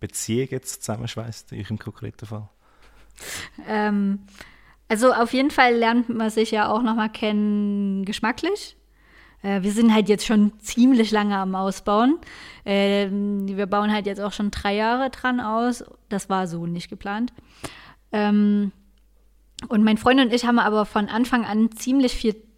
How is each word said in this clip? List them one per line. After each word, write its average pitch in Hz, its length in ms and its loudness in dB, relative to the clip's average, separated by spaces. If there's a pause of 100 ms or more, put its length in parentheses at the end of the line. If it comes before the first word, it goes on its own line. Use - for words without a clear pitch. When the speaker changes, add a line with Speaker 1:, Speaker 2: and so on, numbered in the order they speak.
Speaker 1:
Beziehungen 117 500 -4
jetzt - 320 -10
zusammenschweißt, 113 720 -10
in 113 60 -10
eurem 107 200 -8
konkreten - 460 -14
Fall? 107 240 -12 (1160)
Speaker 2:
Ähm, 202 600 -2 (640)
also 226 240 4
auf 226 180 0
jeden 269 200 2
Fall 247 220 4
lernt 233 360 2
man 220 200 -2
sich 220 220 0
ja 208 180 0
auch 214 120 0
noch 226 140 0
mal 220 120 0
kennen 208 960 0
geschmacklich. 247 720 -4 (640)
Äh, 196 200 -2
wir 202 120 0
sind 226 200 6
halt 214 160 4
jetzt 202 160 2
schon 208 340 2
ziemlich 233 520 4
lange 208 260 0
am 190 160 -2
Ausbauen. 208 640 0 (480)
Ähm, 202 800 0
wir 196 200 -4
bauen 208 240 0
halt 208 140 0
jetzt 196 160 -6
auch 202 100 -4
schon 208 200 -4
drei 202 220 -2
Jahre 240 360 0
dran 254 320 -4
aus. 233 420 -2 (240)
Das 196 220 -6
war 190 180 0
so 170 180 -6
nicht 170 240 -6
geplant. 208 440 -6 (800)
Ähm, 208 580 2 (960)
und 214 160 2
mein 214 140 4
Freund 254 240 4
und 233 120 2
ich 240 120 0
haben 240 140 4
aber 214 260 0
von 208 240 -2
Anfang 233 360 0
an 220 280 0
ziemlich 254 400 0
viel 214 220 -2 (220)